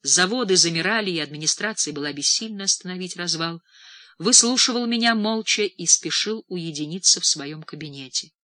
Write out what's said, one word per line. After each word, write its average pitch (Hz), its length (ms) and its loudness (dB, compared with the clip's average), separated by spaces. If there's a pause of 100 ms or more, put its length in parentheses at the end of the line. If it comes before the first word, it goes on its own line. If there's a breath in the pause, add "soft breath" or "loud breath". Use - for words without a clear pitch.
заводы 190 540 4
замирали, 175 540 4
и 165 100 -2
администрация 151 720 -4
была 143 200 -4
бессильна 196 520 -2
остановить 185 520 -4
развал, 165 440 -4 (580 loud breath)
выслушивал 240 680 4
меня 233 280 2
молча 220 480 0
и 180 240 -4
спешил 208 640 0
уединиться 165 720 -2
в - 60 -2
своём 156 360 -2
кабинете. 143 720 -10 (120)